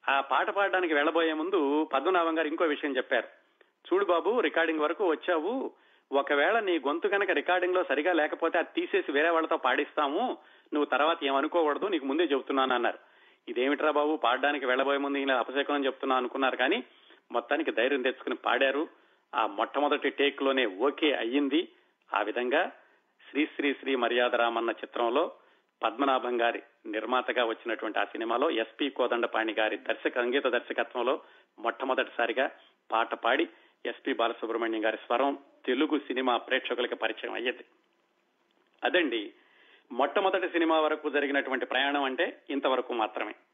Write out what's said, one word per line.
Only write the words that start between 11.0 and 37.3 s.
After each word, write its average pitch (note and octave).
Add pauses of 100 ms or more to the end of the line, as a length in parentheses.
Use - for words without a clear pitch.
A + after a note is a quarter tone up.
ఏమనుకోకూడదు, D3
నీకు E3
ముందే C#3
చెబుతున్నాను" C3+
అన్నారు. A#2 (500)
"ఇదేమిట్రా C3+
బాబు, D3
పాడడానికి C3+
వెళ్లబోయే C3+
ముందు C#3
ఈయన C3+
అపశకునం C3+
చెప్తున్నా" C3
అనుకున్నారు. B2+
కానీ D#3 (480)
మొత్తానికి C#3
ధైర్యం B2+
తెచ్చుకుని B2+
పాడారు. C3+ (460)
ఆ A2
మొట్టమొదటి C#3
టేక్ C#3
లోనే C3
ఓకే C3+
అయ్యింది. C#3 (460)
ఆ G#2
విధంగా B2 (580)
శ్రీ -
శ్రీ C#3
శ్రీ C3+
మర్యాద B2
రామన్న A#2
చిత్రంలో A#2+ (500)
పద్మనాభం B2
గారి A#2 (240)
నిర్మాతగా A#2
వచ్చినటువంటి A2+
ఆ G#2
సినిమాలో A#2
ఎస్పీ B2+
కోదండపాణి A#2
గారి A2
దర్శక-, -
సంగీత B2
దర్శకత్వంలో B2 (380)
మొట్టమొదటిసారిగా A#2+ (420)
పాట A2+
పాడి C#3+ (380)
ఎస్పీ C3
బాలసుబ్రహ్మణ్యం A2+
గారి A2
స్వరం C3+ (280)
తెలుగు C#3+
సినిమా B2+
ప్రేక్షకులకి B2
పరిచయం A2